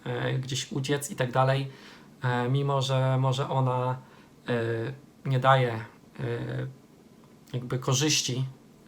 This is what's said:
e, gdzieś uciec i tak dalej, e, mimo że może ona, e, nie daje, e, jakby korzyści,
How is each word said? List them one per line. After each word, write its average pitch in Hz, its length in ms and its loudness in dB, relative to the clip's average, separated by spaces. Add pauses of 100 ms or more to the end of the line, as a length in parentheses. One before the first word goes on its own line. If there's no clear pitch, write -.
e, 127 340 -2
gdzieś 127 340 -6
uciec 139 380 -2
i - 60 -12
tak 120 160 0
dalej, 135 380 2 (520)
e, 123 260 0
mimo 139 340 2
że 131 360 2
może 131 300 0
ona, 127 500 0 (500)
e, 120 100 0 (680)
nie 131 160 2
daje, 131 340 6
e, 113 80 -6 (1700)
jakby 123 260 -4
korzyści, 135 640 0 (440)